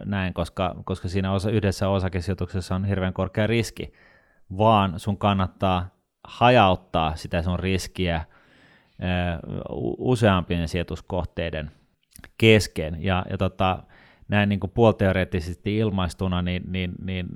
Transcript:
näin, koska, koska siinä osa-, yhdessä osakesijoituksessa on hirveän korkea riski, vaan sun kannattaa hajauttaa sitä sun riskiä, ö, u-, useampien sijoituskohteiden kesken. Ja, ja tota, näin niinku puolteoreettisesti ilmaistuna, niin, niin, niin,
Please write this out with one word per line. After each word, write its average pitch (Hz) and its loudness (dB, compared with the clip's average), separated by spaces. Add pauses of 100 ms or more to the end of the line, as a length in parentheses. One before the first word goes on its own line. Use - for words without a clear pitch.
näin, 95 -4
koska, 87 -4 (100)
koska 95 -6
siinä 95 -2
osa-, 98 0
yhdessä 101 0
osakesijoituksessa 92 -2
on 95 -2
hirveän 92 0
korkea 95 -2
riski, - -2 (640)
vaan 101 4
sun 101 -4
kannattaa 92 0 (360)
hajauttaa 92 4
sitä - -4
sun 87 0
riskiä, 90 -2
ö, - -6 (360)
u-, - -4
useampien 90 2
sijoituskohteiden 82 -6 (680)
kesken. 98 4
Ja, 92 0
ja 95 -6
tota, 92 0 (500)
näin 104 2
niinku 98 0
puolteoreettisesti 95 2
ilmaistuna, 92 -2
niin, 90 -2
niin, 90 -4 (120)
niin, 92 -6